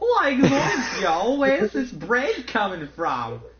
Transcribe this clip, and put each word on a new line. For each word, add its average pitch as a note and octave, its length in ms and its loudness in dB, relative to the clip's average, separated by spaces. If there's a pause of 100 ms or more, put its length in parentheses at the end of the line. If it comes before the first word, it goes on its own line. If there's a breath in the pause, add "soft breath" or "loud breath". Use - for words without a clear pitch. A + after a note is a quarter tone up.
Like G4 360 2
zoinks, C#4 640 2
yo. F#3+ 380 0
Where's C#4 340 2
this C4 180 -4
bread B3 560 -2
coming F#3 480 -4
from? A#2+ 460 -4 (200)